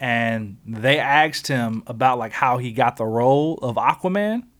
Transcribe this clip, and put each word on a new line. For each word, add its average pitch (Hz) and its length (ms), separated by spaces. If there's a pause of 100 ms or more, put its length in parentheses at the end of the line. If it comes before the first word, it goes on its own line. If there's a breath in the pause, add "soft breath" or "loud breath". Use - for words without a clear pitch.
and 117 560 (100)
they 113 320
asked 143 500
him 117 380
about, 123 320
like, 113 140
how 127 260
he 123 140
got 120 240
the 113 80
role 135 580
of 120 140
Aquaman. 196 680 (140)